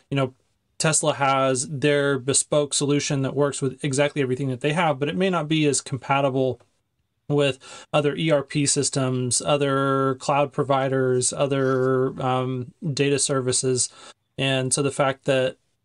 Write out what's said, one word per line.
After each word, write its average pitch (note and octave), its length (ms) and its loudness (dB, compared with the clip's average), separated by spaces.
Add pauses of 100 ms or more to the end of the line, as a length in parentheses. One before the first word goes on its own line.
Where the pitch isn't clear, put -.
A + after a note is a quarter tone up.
You D3 60 -4
know, C3+ 180 0 (440)
Tesla D#3 380 2
has C3+ 520 2
their C#3+ 500 2
bespoke C#3+ 560 0
solution C#3+ 500 0
that C3 120 -2
works C#3 260 0
with C3 220 -4
exactly C#3+ 380 0
everything C3 260 -2
that B2+ 140 -4
they D3 100 0
have, D#3 280 0
but C#3+ 100 -2
it F3+ 80 -6
may F#3+ 120 0
not D#3+ 200 -2
be D#3 180 2
as C3+ 140 0
compatible C3+ 800 -2 (680)
with C#3+ 320 0 (320)
other D3 240 0
E D#3+ 160 0
R C#3+ 100 2
P D3 240 -2
systems, C3 760 0
other C#3 760 0
cloud C#3+ 380 0
providers, C3 800 0
other, C3 880 0
um, B2+ 500 -2 (220)
data C#3+ 260 0
services. B2+ 680 0 (480)
And C3 360 -2
so D3 80 -2
the C#3 100 0
fact C3+ 340 -2
that, C3 320 0 (280)